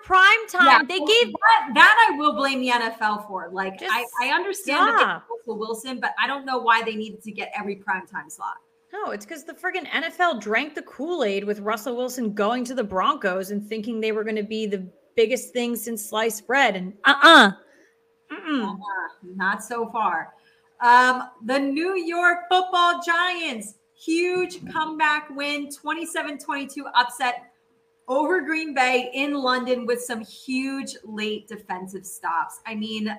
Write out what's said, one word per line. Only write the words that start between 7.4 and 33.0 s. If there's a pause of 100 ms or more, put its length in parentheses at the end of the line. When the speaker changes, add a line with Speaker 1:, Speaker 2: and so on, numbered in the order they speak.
Speaker 2:
every
prime
time
slot. (360)
Speaker 1:
No,
it's
'cause
the
friggin'
N
F
L
drank
the
Kool-Aid
with
Russell
Wilson
going
to
the
Broncos
and
thinking
they
were
gonna
be
the (240)
biggest
thing
since
sliced
bread.
And (120)
uh-uh. (800)
Mm-mm.
Speaker 2:
Uh-uh. (280)
Not
so
far. (460)
Um, (240)
the
New
York (100)
Football
Giants, (200)
huge
comeback
win,
twenty-seven
twenty-two
upset (560)
over
Green
Bay
in
London
with
some
huge
late
defensive
stops.
I
mean, (120)